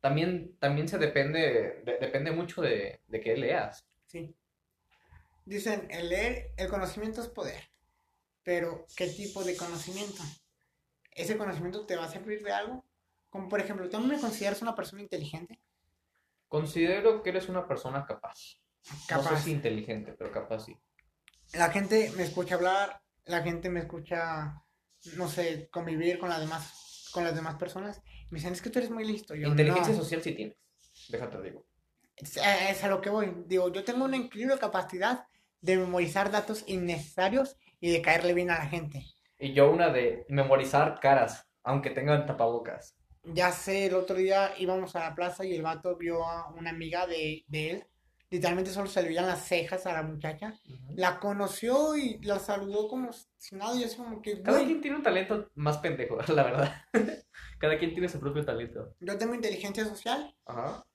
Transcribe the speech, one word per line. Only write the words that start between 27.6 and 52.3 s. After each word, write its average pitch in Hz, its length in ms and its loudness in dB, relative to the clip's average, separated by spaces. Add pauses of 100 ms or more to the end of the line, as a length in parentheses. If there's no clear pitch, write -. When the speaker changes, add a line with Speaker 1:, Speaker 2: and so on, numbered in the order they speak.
Speaker 2:
Me 165 80 -8
dicen, 175 140 -4
"Es 180 100 -6
que 220 80 -6
tú 247 100 2
eres 233 100 -4
muy 226 160 -6
listo". 214 280 -6
Yo, 147 140 -2
Speaker 1:
Inteligencia 160 460 6
Speaker 2:
"No". - 80 2
Speaker 1:
social 165 200 -2
sí - 120 -4
tienes, - 220 -8 (520)
déjate 110 340 -6
digo. 95 220 -14 (520)
Speaker 2:
Es, - 200 -12
es 196 480 2
a 202 40 2
lo 190 120 2
que 196 100 -4
voy. 208 220 0 (140)
Digo, 180 260 2
yo 196 120 -4
tengo 247 200 0
una 262 120 0
increíble 254 420 0
capacidad 196 680 -2 (340)
de 185 180 4
memorizar 180 520 2
datos 214 360 0
innecesarios 185 880 0 (240)
y 170 120 2
de 165 100 4
caerle 170 320 6
bien 175 160 2
a 165 80 4
la 151 80 -2
gente. 147 400 -6 (320)
Speaker 1:
Y 139 160 -4
yo 139 160 10
una 170 200 6
de 120 380 2
memorizar 139 720 6
caras, 135 480 6 (140)
aunque 139 280 0
tengan 143 360 4
tapabocas. - 680 0 (280)
Speaker 2:
Ya 175 280 2
sé, 196 340 0
el 180 80 2
otro 185 220 2
día 190 420 4
íbamos 185 380 -2
a 170 40 -2
la 160 140 -6
plaza 175 300 -4
y 185 100 -2
el 156 80 -2
vato 165 340 -2
vio 170 280 -2
a 165 300 -6
una 170 160 -8
amiga 165 360 -2
de, 156 400 -4
de 156 240 -4
él. 190 160 -6 (440)
Literalmente 180 420 0
solo 196 160 -4
se 190 140 2
le 165 60 0
veían 170 180 2
las 180 200 -2
cejas 185 400 0
a 175 60 -2
la 160 100 -2
muchacha. 156 520 -6 (120)
Speaker 1:
Ujú. 139 300 -16
Speaker 2:
La 180 240 2
conoció 226 760 2
y 247 260 -2
la 202 180 0